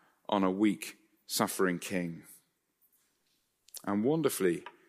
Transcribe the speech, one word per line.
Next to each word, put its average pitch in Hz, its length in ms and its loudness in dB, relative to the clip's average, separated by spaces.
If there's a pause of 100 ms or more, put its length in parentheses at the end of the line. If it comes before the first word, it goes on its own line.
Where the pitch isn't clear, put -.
(280)
on 101 160 2
a 92 60 4
weak, 98 480 0 (280)
suffering 92 520 0
king. 87 460 -6 (1600)
And 101 180 0
wonderfully, 123 600 2 (240)